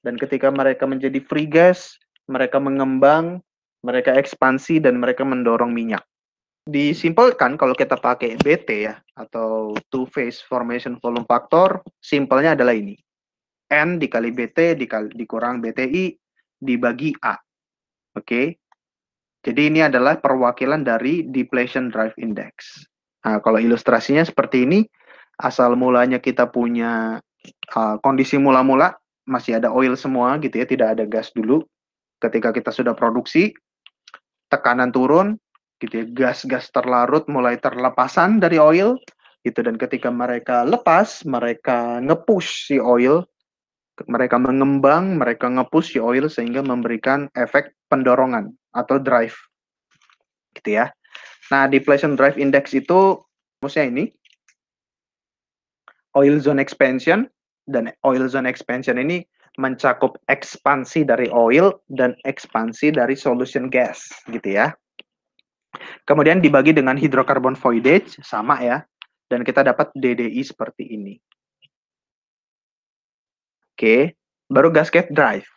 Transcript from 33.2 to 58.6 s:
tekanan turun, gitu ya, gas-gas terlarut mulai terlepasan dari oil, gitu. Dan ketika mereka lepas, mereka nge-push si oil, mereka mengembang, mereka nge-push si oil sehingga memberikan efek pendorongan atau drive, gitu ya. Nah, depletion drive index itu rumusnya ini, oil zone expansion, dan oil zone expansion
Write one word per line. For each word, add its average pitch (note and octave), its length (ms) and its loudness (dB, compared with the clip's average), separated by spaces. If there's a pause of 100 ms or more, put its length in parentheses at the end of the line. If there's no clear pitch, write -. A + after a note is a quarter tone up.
tekanan B2+ 400 0
turun, D#3 480 2 (460)
gitu A2+ 180 -8
ya, A2 80 -8
gas-gas B2 640 -4
terlarut B2 560 0
mulai B2 320 -2
terlepasan C3 800 0
dari E3 180 2
oil, F3+ 400 4 (480)
gitu. A#2 160 -2
Dan A#2 160 -2
ketika B2 320 -6
mereka B2 560 -2
lepas, F#3 560 2
mereka A#2+ 800 -4
nge-push E3 720 -2
si C#3 100 2
oil, B2 460 2 (800)
mereka B2 320 0
mengembang, C#3 800 2
mereka B2 320 -2
nge-push B2+ 420 -2
si B2 60 -2
oil B2+ 320 0
sehingga A#2+ 320 -6
memberikan B2+ 720 -2
efek B2+ 400 -2 (160)
pendorongan B2+ 640 2 (160)
atau - 280 -2
drive, B2 360 0 (1200)
gitu - 240 -4
ya. - 120 -2 (600)
Nah, C#3 160 2
depletion C#3 480 2
drive C#3 240 2
index C#3 320 2
itu F3+ 480 2 (400)
rumusnya C#3 280 -2
ini, C3+ 240 -4 (2000)
oil C#3+ 240 6
zone C#3 200 0
expansion, C#3 680 0 (400)
dan A#2+ 240 -4 (160)
oil C3 200 0
zone B2+ 200 -4
expansion B2 480 -6